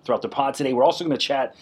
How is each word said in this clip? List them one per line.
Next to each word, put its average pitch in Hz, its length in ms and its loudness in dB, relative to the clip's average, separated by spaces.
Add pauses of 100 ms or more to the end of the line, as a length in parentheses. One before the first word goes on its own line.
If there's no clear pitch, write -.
throughout 113 200 -2
the 113 80 -6
pod 139 240 -2
today. 135 180 -2
We're 127 100 2
also 165 220 4
gonna 147 140 0
chat 135 440 -2